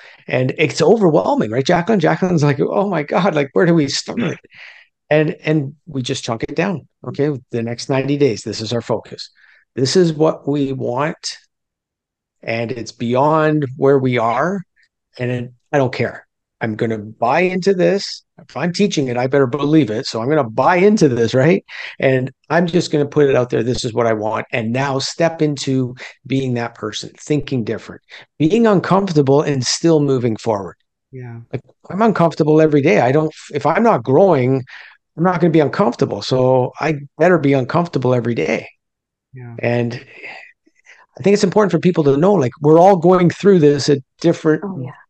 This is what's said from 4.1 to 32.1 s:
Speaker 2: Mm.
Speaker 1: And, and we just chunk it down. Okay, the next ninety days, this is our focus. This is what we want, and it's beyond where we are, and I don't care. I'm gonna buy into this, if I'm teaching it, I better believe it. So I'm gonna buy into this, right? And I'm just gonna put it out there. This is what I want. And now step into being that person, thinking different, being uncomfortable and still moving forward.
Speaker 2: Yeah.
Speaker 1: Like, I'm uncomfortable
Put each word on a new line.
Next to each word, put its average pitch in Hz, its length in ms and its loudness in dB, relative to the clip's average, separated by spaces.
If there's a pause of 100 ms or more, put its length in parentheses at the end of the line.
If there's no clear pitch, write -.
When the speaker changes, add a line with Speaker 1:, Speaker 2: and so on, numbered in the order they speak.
Speaker 2:
Mm. 165 180 -4 (720)
Speaker 1:
And, 156 220 2 (100)
and 151 340 -2 (100)
we 139 160 -8
just 123 220 -6
chunk 113 200 -6
it - 120 -10
down. 180 320 -4 (200)
Okay, 139 220 -2 (220)
the 117 120 -4
next 117 260 -8
ninety 139 280 0
days, 131 260 0
this 104 180 -8
is 110 120 -6
our 117 80 -2
focus. - 480 -8 (460)
This 127 200 0
is 175 180 4
what 156 340 -2
we 139 260 -2
want, 131 640 -6 (1040)
and 113 300 -6
it's 104 200 -12
beyond 151 760 0 (100)
where 139 220 2
we 127 180 -2
are, 135 440 -2 (580)
and 123 320 -6 (200)
I 151 60 0
don't 127 160 2
care. - 340 -6 (320)
I'm 110 160 -4
gonna 113 220 -4
buy 117 440 -2
into 185 320 0
this, 180 500 -2 (240)
if - 100 -14
I'm 170 160 -4
teaching 180 340 0
it, 123 100 -4
I 127 100 -2
better 135 200 2
believe 143 420 2
it. 110 160 -6
So 113 160 -6
I'm 123 80 -4
gonna 151 200 0
buy 135 280 2
into 185 320 4
this, 117 240 0
right? 156 300 2 (360)
And 131 320 0 (180)
I'm 170 180 2
just 170 240 -2
gonna 147 140 0
put 139 240 2
it 135 60 2
out 123 140 0
there. 120 140 -2
This 120 220 -4
is 110 80 -6
what 117 140 0
I 113 60 0
want. 110 380 -4
And 117 200 -4
now 135 280 -2
step 160 420 -2
into 131 540 -2 (320)
being 131 280 -4
that 117 200 -6
person, 107 440 -12
thinking 135 440 -4
different, 101 380 -10 (380)
being 214 280 2
uncomfortable 165 720 2
and 139 240 -2
still 165 340 2
moving 127 380 0
forward. 101 380 -4 (360)
Speaker 2:
Yeah. 120 300 -16 (100)
Speaker 1:
Like, 123 100 -8 (280)
I'm 185 120 -4
uncomfortable 160 600 2